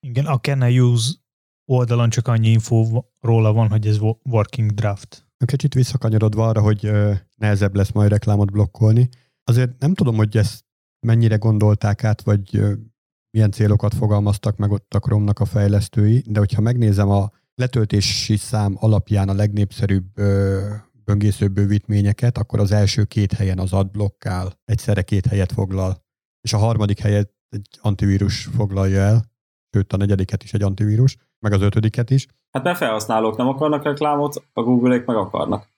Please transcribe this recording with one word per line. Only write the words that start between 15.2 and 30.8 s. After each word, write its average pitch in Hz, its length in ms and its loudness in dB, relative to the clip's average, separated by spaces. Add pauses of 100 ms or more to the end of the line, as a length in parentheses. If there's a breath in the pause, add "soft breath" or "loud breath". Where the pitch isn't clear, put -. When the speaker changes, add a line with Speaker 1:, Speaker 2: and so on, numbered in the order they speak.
Speaker 2:
a 104 60 0
fejlesztői, 104 800 2
de 107 120 -2
hogyha 101 220 0
megnézem 107 500 2
a 101 200 0 (240)
letöltési 107 840 -2
szám 101 440 -2
alapján 104 480 0
a 95 60 -2
legnépszerűbb, 98 840 -2
ö, 98 500 0 (360)
böngésző 104 440 0
bővítményeket, 101 880 0
akkor 110 220 -4
az 98 120 0
első 104 320 2
két 98 280 -2
helyen 92 260 -2
az 92 140 -4
adblock 98 540 -4
áll, 90 260 -6 (120)
egyszerre 104 380 -2
két 95 240 -2
helyet 98 260 0
foglal, 95 520 -4 (360)
és - 120 -6
a 107 60 0
harmadik 107 400 0
helyet 104 340 0 (160)
egy 101 200 -14 (120)
antivírus 98 640 0 (120)
foglalja 98 440 0
el, 110 240 2 (460)
sőt 101 220 -2
a - 40 -2
negyediket 98 460 -2
is - 100 -18
egy 101 100 -2
antivírus, 107 540 0 (220)